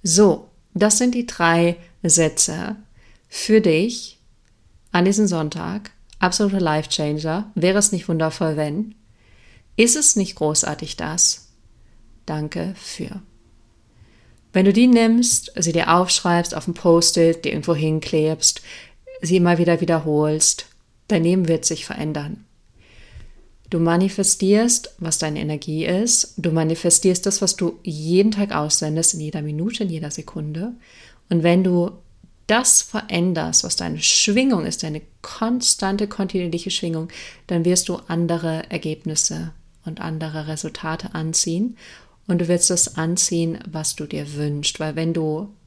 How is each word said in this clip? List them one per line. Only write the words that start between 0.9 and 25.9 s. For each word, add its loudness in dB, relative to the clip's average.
sind 2
die -4
drei 2
Sätze 0
für 4
dich 0
an 2
diesem 4
Sonntag. -4
Absoluter 0
Life 0
Changer. -4
Wäre 2
es 2
nicht -4
wundervoll, 0
wenn? -4
Ist 4
es 2
nicht -2
großartig, -2
das? -2
Danke -6
für. -12
Wenn 4
du 6
die 6
nimmst, 4
sie 0
dir 2
aufschreibst, 2
auf -6
ein -4
Post-it, 4
dir -2
irgendwo -2
hinklebst, 0
sie 0
immer 4
wieder 2
wiederholst, 0
dein 2
Leben 2
wird 0
sich -4
verändern. -8
Du -2
manifestierst, 2
was -4
deine -4
Energie -4
ist. 0